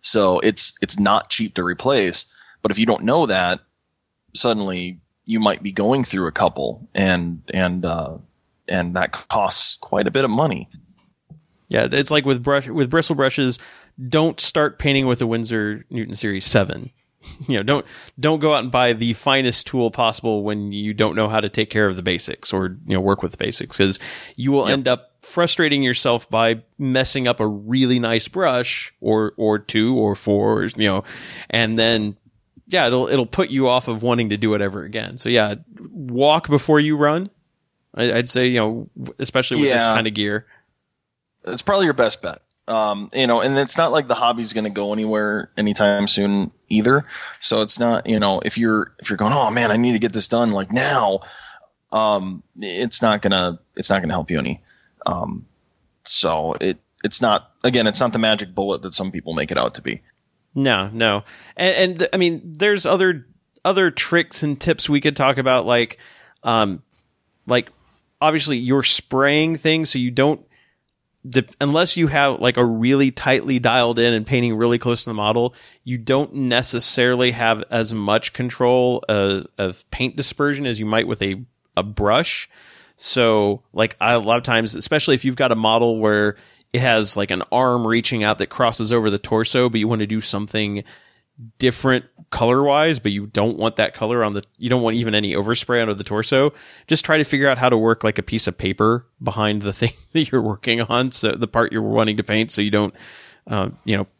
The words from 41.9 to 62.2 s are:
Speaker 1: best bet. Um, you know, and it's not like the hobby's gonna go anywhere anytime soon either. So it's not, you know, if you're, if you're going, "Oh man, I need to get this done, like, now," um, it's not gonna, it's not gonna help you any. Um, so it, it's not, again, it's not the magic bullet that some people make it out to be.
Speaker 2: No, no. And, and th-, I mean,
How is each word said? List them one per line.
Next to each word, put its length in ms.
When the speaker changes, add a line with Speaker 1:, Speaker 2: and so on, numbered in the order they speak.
Speaker 1:
best 260
bet. 220
Um, 460
you 140
know, 160
and 160
it's 180
not 160
like 160
the 60
hobby's 400
gonna 160
go 240
anywhere 640
anytime 500
soon 420
either. 340
So 220
it's 180
not, 280
you 120
know, 240
if 140
you're, 420
if 120
you're 80
going, 160
"Oh 160
man, 200
I 60
need 160
to 60
get 160
this 140
done, 220
like, 220
now," 480
um, 500
it's 460
not 180
gonna, 380
it's 140
not 100
gonna 140
help 160
you 80
any. 240
Um, 400
so 560
it, 180
it's 180
not, 320
again, 240
it's 140
not 120
the 60
magic 360
bullet 280
that 120
some 180
people 220
make 160
it 80
out 160
to 80
be. 180
Speaker 2:
No, 380
no. 320
And, 180
and 240
th-, 140
I 40
mean, 280